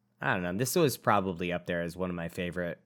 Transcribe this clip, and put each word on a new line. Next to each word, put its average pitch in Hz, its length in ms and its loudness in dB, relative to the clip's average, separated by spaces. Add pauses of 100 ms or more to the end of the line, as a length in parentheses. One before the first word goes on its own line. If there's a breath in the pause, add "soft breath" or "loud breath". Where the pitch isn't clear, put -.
(220)
I 131 120 2
don't 92 100 0
know. 87 100 -2
This 120 220 -2
was 156 220 4
probably 92 540 2
up 85 140 -2
there 87 160 0
as 85 160 -4
one 90 120 -2
of 87 60 -4
my 85 140 -4
favorite 87 560 -4